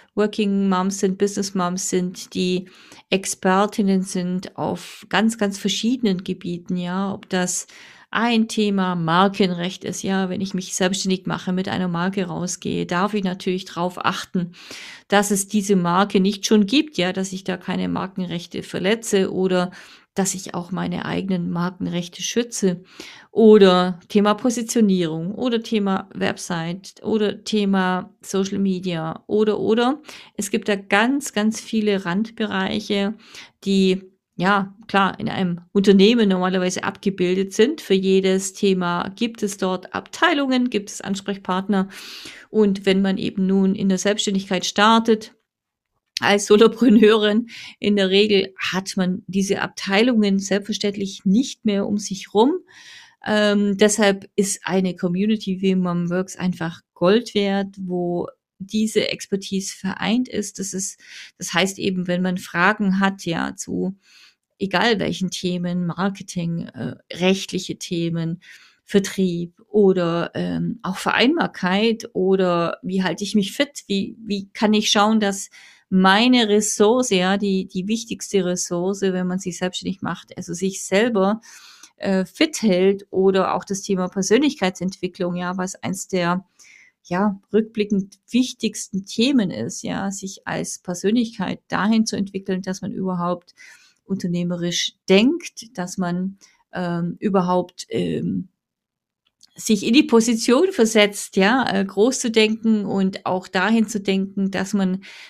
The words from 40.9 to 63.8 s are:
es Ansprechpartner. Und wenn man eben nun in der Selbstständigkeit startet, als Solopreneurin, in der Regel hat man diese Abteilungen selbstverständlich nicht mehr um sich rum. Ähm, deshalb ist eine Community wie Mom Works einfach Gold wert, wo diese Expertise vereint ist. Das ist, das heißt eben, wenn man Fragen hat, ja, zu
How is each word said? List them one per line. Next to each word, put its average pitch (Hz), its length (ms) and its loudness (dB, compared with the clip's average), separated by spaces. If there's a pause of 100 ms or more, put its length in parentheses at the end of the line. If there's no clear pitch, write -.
es - 100 -14
Ansprechpartner. 196 880 -2 (640)
Und 202 360 2
wenn 196 160 4
man 190 160 0
eben - 280 -2
nun 190 280 4
in 196 140 0
der 185 100 2
Selbstständigkeit 196 680 -2
startet, 226 680 4 (880)
als 202 260 2
Solopreneurin, 214 1040 6 (300)
in 208 180 2
der 190 140 2
Regel 202 480 4
hat - 380 -4
man 185 300 0
diese 196 360 0
Abteilungen 202 760 2
selbstverständlich 202 880 -4
nicht 214 400 2
mehr 202 220 0
um 208 120 -2
sich - 360 -10
rum. 269 240 4 (640)
Ähm, 208 540 2
deshalb 208 580 4
ist 196 280 0
eine 180 320 0
Community 190 640 -2
wie 190 140 2
Mom 175 360 0
Works 185 260 -4
einfach 170 460 -4 (120)
Gold 208 400 2
wert, 196 460 -2
wo 175 480 -4 (300)
diese 214 520 -2
Expertise 196 680 -6
vereint 214 520 -2
ist. - 300 -8
Das 196 160 -8
ist, 190 240 -8 (400)
das - 160 -10
heißt 190 240 0
eben, 185 300 -2
wenn 180 140 0
man 185 160 -2
Fragen 196 640 0
hat, 196 240 -2
ja, 165 300 -4
zu 185 420 -6 (640)